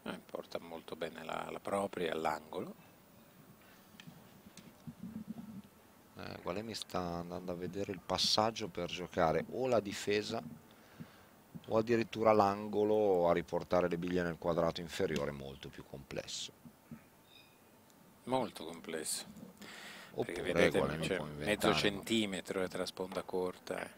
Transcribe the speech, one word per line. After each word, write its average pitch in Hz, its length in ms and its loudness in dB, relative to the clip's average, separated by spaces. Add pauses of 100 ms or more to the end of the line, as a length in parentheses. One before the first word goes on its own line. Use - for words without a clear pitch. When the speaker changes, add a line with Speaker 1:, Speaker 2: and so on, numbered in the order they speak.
Speaker 1:
Eh, - 220 -6
porta - 340 -10
molto 82 360 -10
bene 80 280 -6
la, 80 260 -6
la 82 100 -8
propria 95 540 -2
all'angolo. 80 640 -4 (3500)
Speaker 2:
Eh, 98 240 -10
Gualemi 101 320 -4
sta - 260 -4
andando 87 540 -4
a - 20 -2
vedere 90 360 -4
il 87 140 -6
passaggio 107 640 2
per 87 220 -4
giocare 82 640 4
o 127 160 -2
la 120 120 6
difesa 104 600 -2 (1300)
o 110 80 4
addirittura 113 560 4
l'angolo 104 960 6
a 87 40 8
riportare 87 560 2
le 87 80 0
biglie 90 260 0
nel 82 140 -2
quadrato 82 440 2
inferiore, 78 500 -2
molto 69 380 -10
più 73 160 -16
complesso. - 680 -10 (1700)
Speaker 1:
Molto 120 400 -2
complesso. 80 600 -6 (920)
Perché - 240 -2
Speaker 2:
Oppure 87 140 0
Speaker 1:
vedete, 82 260 6
Speaker 2:
Gualemi 76 280 0
Speaker 1:
c'è 95 100 2
Speaker 2:
può 76 80 -2
Speaker 1:
mezzo 73 160 -8
Speaker 2:
inventare, 85 320 4
ma 78 60 4
Speaker 1:
centimetro, 98 840 0
eh, 90 60 0
tra 90 160 -4
sponda 92 380 -6
corta, 90 600 -4
eh. - 140 -8